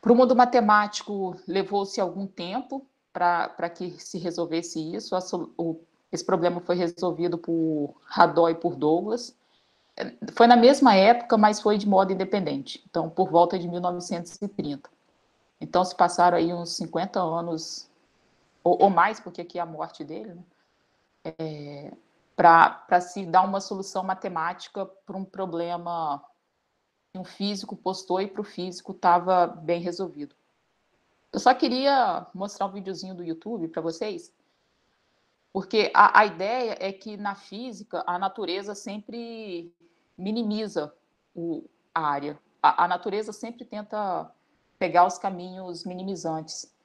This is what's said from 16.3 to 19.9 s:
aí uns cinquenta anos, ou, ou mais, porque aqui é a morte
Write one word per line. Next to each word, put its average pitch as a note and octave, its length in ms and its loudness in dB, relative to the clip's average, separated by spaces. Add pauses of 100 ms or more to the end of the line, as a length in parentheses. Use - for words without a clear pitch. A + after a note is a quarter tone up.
aí E3+ 160 0
uns F3 220 -8
cinquenta F#3 440 -6
anos, E3 720 -6 (720)
ou, - 220 4
ou G3+ 60 8
mais, F#3+ 280 2
porque - 220 -16
aqui F3 180 -10
é E3+ 40 -4
a E3 40 -6
morte D#3+ 380 -12